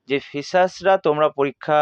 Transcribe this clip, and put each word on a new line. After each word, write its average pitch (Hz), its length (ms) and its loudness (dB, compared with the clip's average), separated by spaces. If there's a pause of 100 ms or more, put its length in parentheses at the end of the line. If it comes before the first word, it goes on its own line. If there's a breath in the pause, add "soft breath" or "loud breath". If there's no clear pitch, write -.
যে 139 100 0
ফ্রেশার্সরা 180 800 -2
তোমরা 151 320 0
পরীক্ষা 143 520 -2